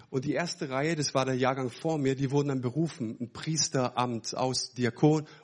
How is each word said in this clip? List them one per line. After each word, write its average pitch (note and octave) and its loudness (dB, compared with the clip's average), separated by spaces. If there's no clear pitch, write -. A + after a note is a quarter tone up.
und C3 -2
die D3 -2
erste D#3+ -4
Reihe, C#3+ 0
das D3 -2
war C3 4
der C3 0
Jahrgang C3 0
vor D#3+ -2
mir, C3+ 2
die C3 0
wurden C#3+ 2
dann C3 -2
berufen, B2 -2
ein B2 -8
Priesteramt B2 -2
aus B2+ -2
Diakon, D3+ 4